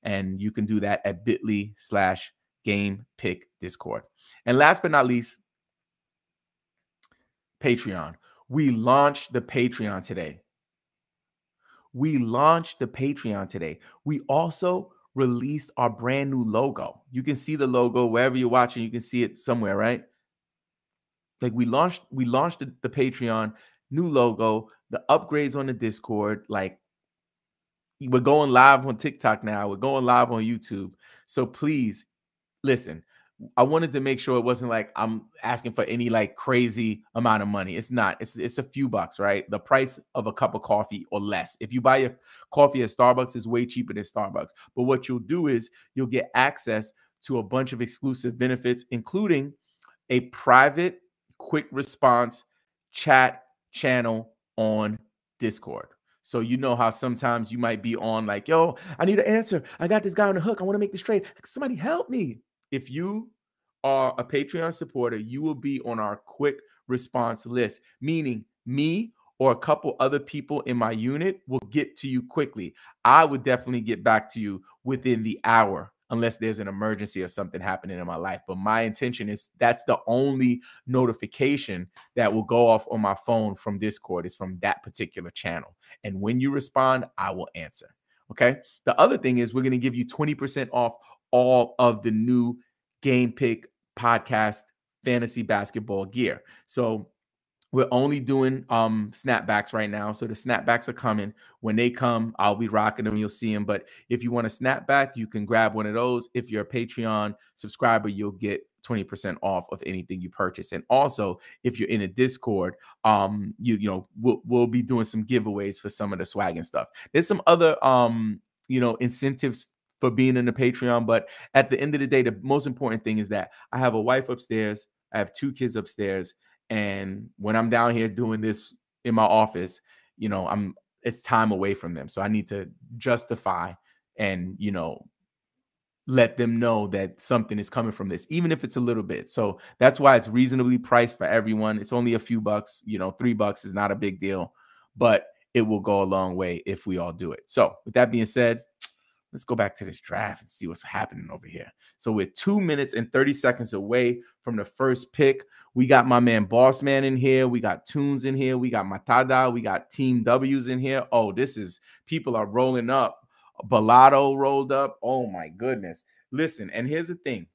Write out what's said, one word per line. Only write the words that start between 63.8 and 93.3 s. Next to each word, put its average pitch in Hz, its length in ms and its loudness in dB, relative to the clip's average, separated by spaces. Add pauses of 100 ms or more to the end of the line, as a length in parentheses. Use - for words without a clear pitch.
are 131 340 2
a 123 60 -4
Patreon 160 500 -4
supporter, 120 420 -4
you 113 240 -10
will 156 140 -4
be 135 280 -6
on 117 180 -6
our 104 160 -4
quick 143 420 -4 (300)
response 123 580 -4
list, 120 340 -2 (200)
meaning 151 440 -4 (220)
me 160 460 -2 (260)
or 131 140 4
a 117 40 2
couple 151 440 -2
other 135 180 2
people 143 440 -6
in 127 140 -4
my 117 140 0
unit 143 560 -4
will 127 240 -4
get 147 280 -2
to 143 100 -10
you 127 160 -2
quickly. 123 500 -6 (300)
I 147 200 8
would 139 200 -2
definitely 123 380 -2
get 107 200 -4
back 110 300 2
to 113 80 -10
you 101 240 -8 (180)
within 127 400 -2
the 110 220 -4
hour, 104 480 4 (180)
unless 117 280 -2
there's 110 200 -4
an 101 80 -8
emergency 101 560 -6
or 90 60 -6
something 90 320 -10
happening 92 400 -6
in 87 60 -10
my 87 100 -8
life. 90 320 -8
But 92 80 -8
my 107 240 0
intention 113 480 -4
is 104 220 -10 (100)
that's 120 240 2
the - 240 2
only 127 520 2 (280)
notification 123 1000 -2 (300)
that 113 160 2
will 110 100 0
go 120 240 4
off 113 240 6
on 117 100 -2
my 101 140 0 (100)
phone 110 300 0
from 101 240 -8
Discord 90 480 -6
is 90 80 -12
from 92 280 -10
that - 200 -2
particular 87 480 -12
channel. - 460 -10 (260)
And 98 180 -8
when 117 200 0
you 135 100 0
respond, 131 540 0 (120)
I 95 140 -4
will 92 240 -8
answer. - 400 -16 (380)
Okay. 127 240 4 (300)
The - 140 2
other 240 180 6
thing 127 200 2
is 113 160 -2
we're 131 80 0
gonna 131 160 0
give 123 160 -2
you 123 100 -4
twenty 151 300 -4
percent 135 380 -6
off 120 240 0 (360)
all 127 480 4
of 117 220 4
the 117 80 0
new 120 460 0 (460)
Game 123 300 2